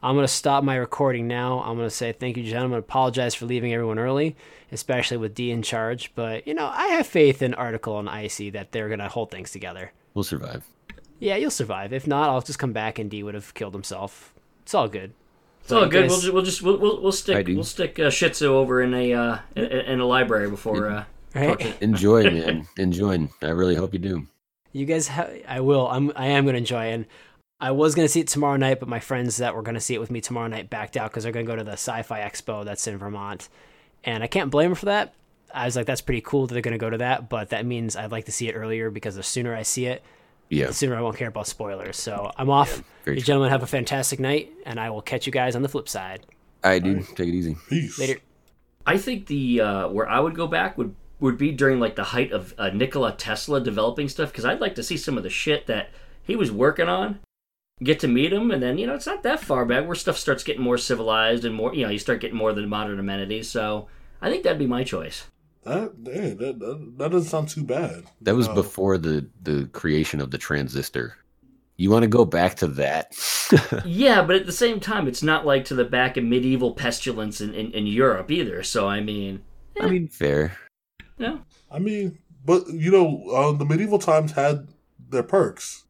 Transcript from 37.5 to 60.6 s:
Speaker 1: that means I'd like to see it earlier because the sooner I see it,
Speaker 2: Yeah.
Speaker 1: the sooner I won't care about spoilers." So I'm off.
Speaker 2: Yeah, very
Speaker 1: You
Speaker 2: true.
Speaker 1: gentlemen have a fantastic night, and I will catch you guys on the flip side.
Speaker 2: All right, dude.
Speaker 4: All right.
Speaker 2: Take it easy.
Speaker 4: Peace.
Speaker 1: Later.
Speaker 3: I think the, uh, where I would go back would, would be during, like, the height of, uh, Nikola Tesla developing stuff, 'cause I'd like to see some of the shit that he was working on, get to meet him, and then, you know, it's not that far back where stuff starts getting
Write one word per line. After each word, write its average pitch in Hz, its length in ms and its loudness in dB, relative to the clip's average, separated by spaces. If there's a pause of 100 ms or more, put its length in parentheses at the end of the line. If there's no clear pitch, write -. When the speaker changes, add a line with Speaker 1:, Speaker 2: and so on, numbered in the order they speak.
Speaker 1:
that 110 140 -2
means 117 300 -4
I'd 107 160 -8
like 110 140 -6
to 107 80 -10
see 117 160 -4
it 107 40 -4
earlier 113 360 -4
because 104 260 -8
the 95 80 -10
sooner 120 320 -4
I 110 60 -6
see 123 240 -2
it, 127 180 -6 (460)
Speaker 2:
Yeah. 147 180 2
Speaker 1:
the - 60 -4
sooner 127 220 -2
I 117 60 -4
won't 113 160 -4
care 120 120 -6
about 107 180 -8
spoilers." 95 500 -10
So 101 400 -8
I'm 131 120 0
off. 139 280 6
Speaker 2:
Yeah, - 60 -14 (220)
very 95 120 -2
Speaker 1:
You 131 40 -4
Speaker 2:
true. 117 60 -6
Speaker 1:
gentlemen 139 240 4
have 131 120 2
a 120 40 -6
fantastic 135 520 -2
night, 139 320 0 (140)
and 117 140 -8
I 113 100 -6
will 107 120 -8
catch - 240 -4
you 135 60 -4
guys 127 240 0
on 123 60 -2
the 135 80 0
flip 139 200 -6
side. 95 360 -10 (380)
Speaker 2:
All 95 80 6
right, 90 120 4
dude. 95 140 2
Speaker 4:
All 95 60 -4
right. - 120 -18
Speaker 2:
Take 87 140 -2
it 85 60 0
easy. 82 200 -2 (140)
Speaker 4:
Peace. 147 280 -2
Speaker 1:
Later. 135 220 -2 (640)
Speaker 3:
I 170 120 4
think 233 300 -6
the, 127 340 2
uh, 98 280 0
where 101 200 -2
I 117 100 2
would 160 160 0
go 165 120 -4
back 165 300 -2
would, 120 180 -4 (260)
would 127 160 2
be 143 140 2
during, 135 280 4
like, 113 160 0
the 101 80 -4
height 123 300 0
of, 92 240 -6
uh, 101 140 -2
Nikola 120 420 0
Tesla 131 480 -2
developing 117 480 0
stuff, 147 240 -4
'cause 110 100 -6
I'd 139 160 0
like 196 160 -2
to 226 80 -6
see 170 140 -4
some 135 200 -4
of 98 60 -4
the 92 60 -6
shit - 380 -2
that 107 240 -4 (300)
he 202 140 -4
was 165 160 0
working 151 380 2
on, 196 300 -2 (600)
get 147 180 2
to 160 100 0
meet 135 240 4
him, 220 180 2
and 143 100 0
then, 127 160 0
you 214 100 -2
know, 269 80 -2
it's 277 100 -8
not 392 180 -6
that - 160 0
far 123 260 0
back 127 200 2
where 170 100 -4
stuff - 220 -2
starts 135 260 -2
getting 131 200 -4